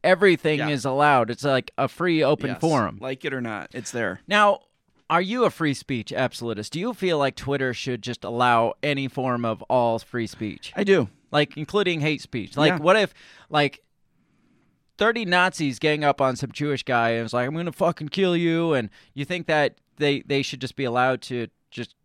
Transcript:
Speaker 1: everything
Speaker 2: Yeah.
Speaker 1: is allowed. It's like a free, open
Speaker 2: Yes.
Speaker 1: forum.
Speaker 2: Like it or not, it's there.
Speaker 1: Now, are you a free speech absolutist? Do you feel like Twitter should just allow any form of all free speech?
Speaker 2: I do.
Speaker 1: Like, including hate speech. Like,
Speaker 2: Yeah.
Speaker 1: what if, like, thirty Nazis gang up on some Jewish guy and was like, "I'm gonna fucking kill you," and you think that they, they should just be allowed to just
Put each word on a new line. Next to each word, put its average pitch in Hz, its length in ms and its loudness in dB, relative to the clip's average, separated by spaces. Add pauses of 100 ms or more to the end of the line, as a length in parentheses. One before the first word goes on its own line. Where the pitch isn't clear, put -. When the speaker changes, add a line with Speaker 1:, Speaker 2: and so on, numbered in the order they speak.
Speaker 1:
everything 170 540 4
Speaker 2:
Yeah. 123 100 -2
Speaker 1:
is 139 160 -2
allowed. 135 440 4
It's 120 140 -8
like 135 340 0
a 135 120 0
free, 165 340 0
open 143 280 0
Speaker 2:
Yes. 85 100 -8
Speaker 1:
forum. 127 400 2
Speaker 2:
Like 135 240 -8
it 139 80 -6
or 131 80 -6
not, 107 320 -8
it's 117 180 -12
there. 117 360 -4
Speaker 1:
Now, 208 340 4 (480)
are 170 120 2
you 226 240 -2
a 180 40 2
free 151 240 0
speech 120 400 -6
absolutist? 117 600 -4
Do 156 60 -4
you 226 140 -4
feel 180 240 -2
like 139 180 0
Twitter 135 380 -4
should 123 280 -6
just 117 220 -10
allow 117 500 2 (100)
any 139 240 -2
form 123 380 -4
of 110 180 -4
all 120 360 0
free 117 280 -6
speech? - 480 -10
Speaker 2:
I 202 80 -2
do. 190 260 4 (220)
Speaker 1:
Like, 147 260 0
including 175 440 -2
hate 151 200 -2
speech. - 360 -8
Like, 151 160 4
Speaker 2:
Yeah. 175 60 -2
Speaker 1:
what 175 160 4
if, 208 180 2 (360)
like, 147 320 0 (1160)
thirty 226 280 2
Nazis 175 540 2
gang 151 240 0
up 143 180 2
on 131 140 2
some 135 160 -8
Jewish 147 320 -4
guy 117 280 2
and 117 120 -2
was 110 100 -6
like, 123 140 0
"I'm 147 80 -6
gonna 170 160 -6
fucking 165 380 -2
kill 185 260 2
you," 165 380 0
and 117 160 0 (240)
you 139 120 -8
think 175 220 -6
that 151 280 2 (220)
they, 143 240 0
they 139 200 -2
should 135 200 -8
just 127 140 -8
be 139 100 -4
allowed 127 380 2
to 120 240 -6 (240)
just - 340 -10